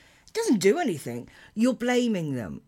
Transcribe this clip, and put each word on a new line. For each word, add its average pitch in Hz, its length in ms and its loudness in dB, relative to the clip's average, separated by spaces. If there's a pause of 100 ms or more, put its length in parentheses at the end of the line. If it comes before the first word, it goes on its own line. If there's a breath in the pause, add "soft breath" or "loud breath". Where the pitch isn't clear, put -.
(260 loud breath)
It - 60 -20
doesn't 427 260 2
do 208 220 4
anything. 135 480 -4 (260 loud breath)
You're 233 200 2
blaming 233 600 0
them. 98 340 -8